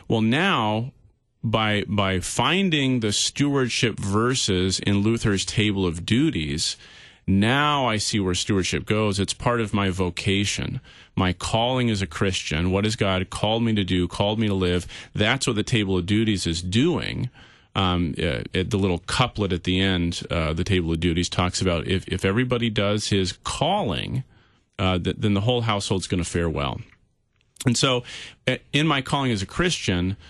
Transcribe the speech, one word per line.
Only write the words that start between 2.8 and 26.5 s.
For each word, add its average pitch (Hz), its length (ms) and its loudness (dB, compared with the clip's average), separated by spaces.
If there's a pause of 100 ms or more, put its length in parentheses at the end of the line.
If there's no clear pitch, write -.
the 107 120 0
stewardship 131 840 0
verses 98 800 0
in 101 240 2
Luther's 110 420 0
Table 98 420 0
of 85 200 -4
Duties, 104 680 -2 (500)
now 135 600 2
I 110 120 0
see 104 220 0
where 90 140 0
stewardship 90 520 0
goes. 107 340 0
It's 95 140 -2
part 120 260 0
of 107 140 -4
my 101 160 2
vocation, 95 880 -2 (360)
my 92 180 2
calling 120 560 0
as 101 100 0
a 98 60 0
Christian. 90 640 -2
What 98 140 2
has 110 120 0
God 95 340 0
called 110 320 0
me 113 120 2
to 101 100 2
do, 90 240 2
called 104 300 0
me 113 100 0
to 101 60 0
live? 90 320 0 (280)
That's 113 320 0
what 120 100 0
the 107 60 0
Table 98 360 0
of 87 80 -2
Duties 104 400 0
is 85 160 -2
doing. 110 680 0 (460)
Um, 90 440 0
uh, 67 240 -2 (120)
at 90 160 0
the 104 80 0
little 92 220 0
couplet 107 520 0
at 87 120 -4
the 92 160 0
end, 87 500 0
uh, 80 240 0
the 85 100 -2
Table 87 280 0
of 82 80 -2
Duties 87 280 0
talks 90 320 0
about 85 260 0
if, 87 220 -2
if 92 160 -2
everybody 117 460 0
does 104 380 -2
his 95 240 0 (100)
calling, 131 800 -2 (560)
uh, 92 200 2
th-, 107 200 -2
then 107 160 2
the 98 80 2
whole 120 200 0
household's 104 440 -2
gonna 90 180 -2
fare 85 240 -2
well. 71 320 -4 (880)